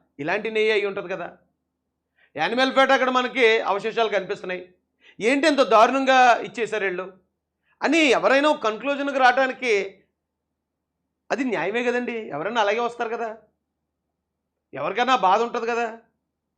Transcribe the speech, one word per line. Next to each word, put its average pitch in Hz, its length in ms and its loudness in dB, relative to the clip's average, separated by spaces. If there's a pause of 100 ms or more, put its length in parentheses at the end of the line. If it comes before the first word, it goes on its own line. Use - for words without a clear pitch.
(200)
ఇలాంటి 202 320 -6
నెయ్యి 220 200 0
అయి 202 140 0
ఉంటది 196 220 -8
కదా. 175 300 -12 (960)
యానిమల్ 226 380 0
ఫ్యాట్ 262 180 4
అక్కడ 254 180 2
మనకి 233 500 2
అవశేషాలు 208 500 -2
కనిపిస్తున్నాయి, 185 640 -8 (460)
ఏంటి 269 280 0
ఎంత 277 140 2
దారుణంగా 247 760 6
ఇచ్చేశారు 208 460 -6
వీళ్ళు 185 220 -4 (800)
అని 277 140 2
ఎవరైనా 262 520 4
ఒక 294 140 0
కంక్లూజన్కి 262 560 -4
రావడానికి 254 540 2 (1600)
అది 214 120 -2
న్యాయమే 208 400 -4
కదండి. 240 340 -4 (120)
ఎవరైనా 202 320 -4
అలాగే 208 180 0
వస్తారు 233 300 -6
కదా, 226 280 -8 (1400)
ఎవరికైనా 196 420 0
బాధ 196 260 2
ఉంటది 233 260 -4
కదా. 233 300 -6 (600)